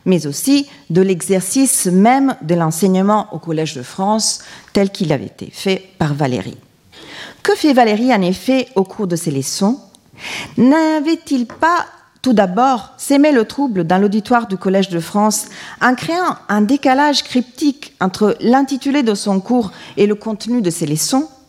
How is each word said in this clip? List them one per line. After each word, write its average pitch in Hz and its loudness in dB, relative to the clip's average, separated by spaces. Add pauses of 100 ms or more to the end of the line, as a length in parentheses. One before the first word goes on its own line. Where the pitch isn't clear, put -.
mais 175 2
aussi 269 0 (220)
de 170 4
l'exercice 190 0
même 240 4
de 165 0
l'enseignement 190 0
au 160 -10
Collège 156 -6
de 123 -12
France, 208 -4 (320)
tel 196 2
qu'il 180 -2
avait 117 -2
été - -14
fait 190 -4 (160)
par 151 0
Valéry. 127 -4 (880)
Que 403 0
fait 311 2
Valéry, 233 4
en 202 2
effet, 214 0
au 190 0
cours 208 -6
de 170 -2
ses 160 -6
leçons ? 196 -2 (800)
N'avait-il 302 2
pas, 330 -2 (340)
tout 254 2
d'abord, 214 2
sémé 285 4
le 233 4
trouble 214 -2
dans 180 2
l'auditoire 214 2
du 190 -6
Collège 190 0
de 170 -4
France 208 -2 (360)
en 247 2
créant 330 -4 (100)
un 208 2
décalage 277 2
cryptique - -4
entre 190 0
l'intitulé 269 0
de 220 0
son 196 -2
cours 233 -2 (260)
et 208 4
le 208 2
contenu 220 -4
de 175 -2
ses 165 -4
leçons ? 262 -2 (220)